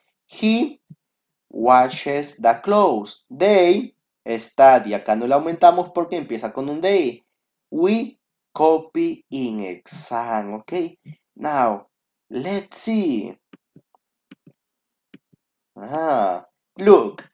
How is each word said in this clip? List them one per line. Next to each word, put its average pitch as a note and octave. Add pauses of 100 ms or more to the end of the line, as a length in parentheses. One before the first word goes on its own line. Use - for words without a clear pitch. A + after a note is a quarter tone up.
(280)
He A3+ (680)
washes B2+
the -
clothes. F3+
They F#3 (420)
study. A#2+
Acá G#2+
no A#2+
la C3+
aumentamos E3+
porque F3
empieza A2
con C3+
un D3
they. E3+ (440)
We G3 (340)
copy D#3+
in A#2+
exam, G#2+
¿ok? G#2+ (640)
Now, B2 (400)
let's -
see. E3 (2500)
Ah, A2+ (320)
look. F#3